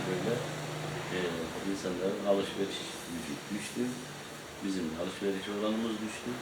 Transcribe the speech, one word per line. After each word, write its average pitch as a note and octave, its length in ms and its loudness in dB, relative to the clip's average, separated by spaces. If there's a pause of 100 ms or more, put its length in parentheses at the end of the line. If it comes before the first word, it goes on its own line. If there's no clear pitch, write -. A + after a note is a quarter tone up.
böyle, F#2 240 2 (840)
e, - 20 2 (540)
insanların F#2+ 500 2 (100)
alışveriş G2 460 2 (340)
gücü E2 200 -4 (220)
düştü. G#2+ 260 -2 (840)
Bizim F#2+ 260 2
de D#2+ 120 -2
alışveriş F#2+ 520 0
oranımız A2 380 2 (120)
düştü. A2 260 -4 (120)